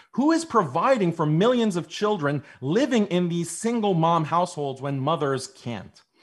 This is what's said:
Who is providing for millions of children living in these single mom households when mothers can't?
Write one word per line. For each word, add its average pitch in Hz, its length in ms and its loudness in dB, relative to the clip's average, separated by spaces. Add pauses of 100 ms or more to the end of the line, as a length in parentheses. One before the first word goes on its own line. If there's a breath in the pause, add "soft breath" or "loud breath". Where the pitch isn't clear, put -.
(140)
Who 285 180 2
is 330 120 2
providing 190 720 2
for 165 120 0
millions 214 500 2
of 170 120 -4
children 151 560 -2 (180 loud breath)
living 220 460 2
in 175 220 0
these 170 200 -4
single 214 440 -2
mom 165 320 2
households 147 560 -4
when 139 180 -4
mothers 139 480 -2
can't? 98 540 -14 (220 loud breath)